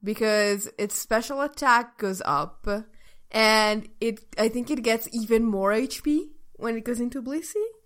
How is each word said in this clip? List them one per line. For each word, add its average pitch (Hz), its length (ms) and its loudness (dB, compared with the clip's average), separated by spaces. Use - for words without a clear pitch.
because 208 760 2
its 208 200 -4
special 233 440 -2
attack 254 560 2
goes 190 260 -4
up, - 440 -2
and 214 580 4
it, 226 220 -2
I 220 100 4
think 240 240 -2
it 277 120 -2
gets 226 280 0
even 226 320 2
more 202 300 2
H 247 300 -2
P 302 260 0
when 233 240 -4
it 220 80 -8
goes 233 160 -2
into 247 200 -4
Blissey. 320 440 -4